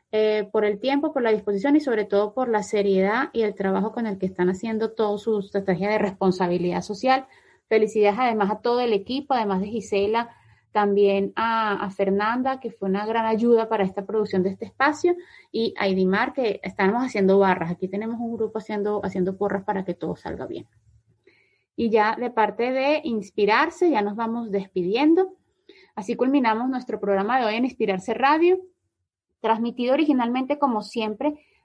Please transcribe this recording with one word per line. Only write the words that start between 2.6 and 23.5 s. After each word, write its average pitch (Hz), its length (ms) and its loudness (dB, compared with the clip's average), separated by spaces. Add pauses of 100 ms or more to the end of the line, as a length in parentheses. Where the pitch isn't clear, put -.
seriedad 202 720 2
y 226 80 0
el 208 140 0
trabajo 196 360 0
con 226 160 -4
el 190 100 -4
que 190 80 -4
están 180 240 0
haciendo 220 420 -2
todo 208 260 -2
su 214 220 -2
estrategia 196 500 -2
de 214 80 2
responsabilidad 180 840 0
social. 262 460 0 (400)
Felicidades 214 520 4
además 220 320 2
a 208 100 -4
todo 240 180 0
el 240 140 0
equipo, 254 400 -2
además 202 280 0
de 202 60 -4
Gisela, 214 640 -2 (420)
también 196 640 2
a, 220 480 -2
a 202 60 -6
Fernanda, 214 720 -2
que 240 120 -10
fue - 180 -6
una 202 160 0
gran 226 200 -2
ayuda 226 440 4
para 214 140 0
esta 190 220 -4
producción 208 380 -2
de 190 60 0
este 196 160 -10
espacio, 302 500 0 (360)
y 226 260 -2
a 202 100 0
Idimar, 190 460 2
que 226 300 -2
estamos 202 400 0
haciendo 196 360 4
barras. 180 320 2
Aquí 180 160 -6
tenemos 220 320 -6
un 233 180 -6
grupo 220 220 -4
haciendo, 208 440 -4
haciendo 190 320 -2
porras 196 280 -2
para 190 200 -4
que 180 120 -6
todo 170 200 -6
salga - 300 -10
bien. - 220 -12 (1080)
Y 233 140 -2
ya 214 260 2
de 240 140 -6
parte 226 420 0
de 277 320 0
Inspirarse, 233 840 0